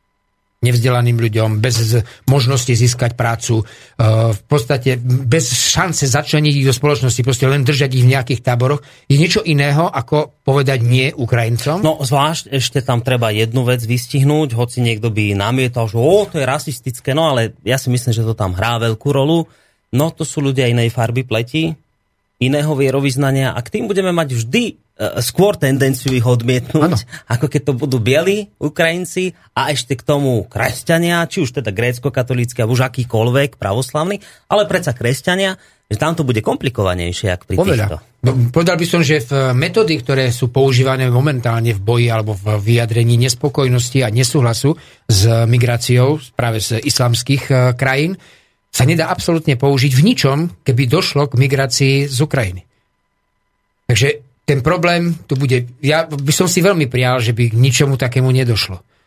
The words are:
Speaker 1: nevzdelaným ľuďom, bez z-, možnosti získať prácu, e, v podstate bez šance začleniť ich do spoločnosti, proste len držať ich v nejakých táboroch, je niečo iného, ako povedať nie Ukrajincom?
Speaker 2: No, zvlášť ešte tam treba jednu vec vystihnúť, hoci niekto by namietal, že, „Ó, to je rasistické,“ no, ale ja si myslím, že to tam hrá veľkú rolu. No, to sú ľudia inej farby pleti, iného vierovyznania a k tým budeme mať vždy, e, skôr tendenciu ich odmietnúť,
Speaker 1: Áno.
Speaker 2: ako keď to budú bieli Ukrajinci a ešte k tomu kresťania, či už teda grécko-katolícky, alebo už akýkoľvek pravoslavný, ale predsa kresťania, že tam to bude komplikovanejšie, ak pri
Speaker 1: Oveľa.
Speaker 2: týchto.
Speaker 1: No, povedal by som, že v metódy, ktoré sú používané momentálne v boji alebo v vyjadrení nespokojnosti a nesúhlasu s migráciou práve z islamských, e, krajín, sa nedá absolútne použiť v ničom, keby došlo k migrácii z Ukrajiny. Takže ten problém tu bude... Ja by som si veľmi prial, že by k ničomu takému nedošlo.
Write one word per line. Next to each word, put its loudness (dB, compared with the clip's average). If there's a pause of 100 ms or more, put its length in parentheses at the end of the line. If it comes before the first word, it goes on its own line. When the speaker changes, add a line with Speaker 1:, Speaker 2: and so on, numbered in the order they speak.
(600)
Speaker 1:
nevzdelaným 2
ľuďom, 0
bez 0
z-, 0 (240)
možnosti 2
získať 2
prácu, -2
e, - (640)
v -2
podstate 0
bez 0
šance -2
začleniť 0
ich 2
do 2
spoločnosti, 0
proste 0
len 2
držať 0
ich 2
v 6
nejakých -2
táboroch, 0 (240)
je 6
niečo 2
iného, 2
ako -2
povedať 2
nie 2
Ukrajincom? -2
Speaker 2:
No, 0
zvlášť -2
ešte -2
tam 0
treba -2
jednu 0
vec 0
vystihnúť, 0
hoci -2
niekto 0
by 0
namietal, -2
že, -6
„Ó, 2
to -8
je -2
rasistické,“ -6
no, 0
ale 0
ja -2
si -6
myslím, -2
že -2
to -2
tam -2
hrá -2
veľkú -2
rolu. 0 (420)
No, 0
to -10
sú -6
ľudia 0
inej 2
farby -2
pleti, -4 (640)
iného 0
vierovyznania 0
a -6
k -10
tým -4
budeme -2
mať -2
vždy, -2
e, -6 (460)
skôr 2
tendenciu 0
ich 0
odmietnúť, 0
Speaker 1:
Áno. 0 (300)
Speaker 2:
ako -2
keď -2
to -2
budú -2
bieli 0
Ukrajinci -4 (160)
a -2
ešte -4
k -6
tomu 0
kresťania, -2
či -6
už -2
teda -6
grécko-katolícky, -2
alebo 0
už 2
akýkoľvek -2
pravoslavný, -4 (300)
ale 2
predsa -2
kresťania, -2 (240)
že -4
tam 0
to -2
bude 0
komplikovanejšie, -2
ak -4
pri -6
Speaker 1:
Oveľa. 2
Speaker 2:
týchto. -4 (260)
Speaker 1:
No, 2 (180)
povedal 2
by -2
som, 2
že 2
v -8 (200)
metódy, 0
ktoré 0
sú -2
používané 2
momentálne 0
v -6
boji 2
alebo -2
v -2
vyjadrení 2
nespokojnosti 0
a 0
nesúhlasu 0 (240)
s 2 (240)
migráciou 2 (160)
práve -4
z -4
islamských, 0
e, 0 (200)
krajín, -2 (540)
sa 2
nedá 2
absolútne 0
použiť 2
v 4
ničom, 2 (240)
keby 0
došlo 0
k -8
migrácii 2
z -6
Ukrajiny. -2 (1200)
Takže 0 (360)
ten 0
problém 0
tu -6
bude... 0 (140)
Ja 0
by -4
som 2
si 0
veľmi 2
prial, 0
že 0
by 0
k -2
ničomu 4
takému 0
nedošlo. 0 (280)